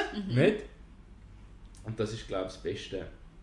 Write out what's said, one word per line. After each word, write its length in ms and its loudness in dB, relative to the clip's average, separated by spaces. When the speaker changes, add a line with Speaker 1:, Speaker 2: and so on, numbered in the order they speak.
Speaker 1:
Mhm. 80 2
Speaker 2:
nicht? 280 8
Und 160 -4
das 140 2
ist, 140 -6
glaub 200 2
ich, 60 -6
das 100 -14
Beste, 420 -2